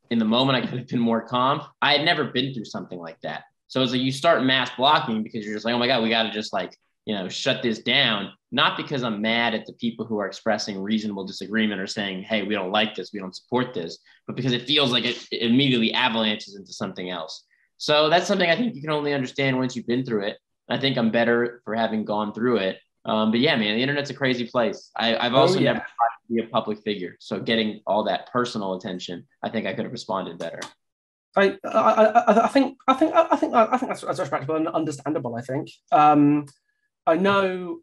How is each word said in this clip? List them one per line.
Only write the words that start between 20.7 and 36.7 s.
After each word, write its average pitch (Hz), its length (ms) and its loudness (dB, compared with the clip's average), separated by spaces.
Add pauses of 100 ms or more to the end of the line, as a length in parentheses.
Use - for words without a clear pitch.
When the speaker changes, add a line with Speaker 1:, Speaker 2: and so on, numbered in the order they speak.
Speaker 1:
think 123 200 0
I'm 113 140 2
better 117 540 2
for 107 100 -6
having 110 300 -2
gone 104 280 -2
through 117 260 2
it. 95 200 -2 (240)
Um, 110 280 0
but 117 100 2
yeah, 147 160 2
man, 107 180 0
the 120 80 0
internet's 143 280 -4
a - 20 -8
crazy 123 340 -2
place. 113 480 -2
I, 113 220 0
I've 120 160 0
Speaker 2:
Oh, 135 60 6
Speaker 1:
also - 200 4
Speaker 2:
yeah. 120 140 4
Speaker 1:
never 113 60 -2
tried - 360 -2 (120)
to 117 60 -4
be 113 80 0
a 113 60 -4
public 110 380 -4
figure. 92 340 -6
So 98 220 -8
getting 113 440 0
all 101 200 0
that - 260 -4
personal 107 440 -2
attention, 90 520 -10 (160)
I 110 60 -4
think 107 180 -4
I 95 60 -4
could 110 100 -4
have 113 80 -8
responded 92 460 -6
better. 85 240 -8 (760)
Speaker 2:
I, 196 280 4
I, - 60 -6
I, 220 760 6
I - 20 2
think, 262 400 2
I 262 80 6
think, 320 180 2
I 330 220 4
think, 294 180 0
I 240 240 4
think - 140 -2
that's, - 100 -8
that's 147 180 -4
respectable 147 360 -4
and 160 120 0
understandable, 151 680 -4
I 117 60 -6
think. 143 280 -6 (220)
Um, 147 560 6 (580)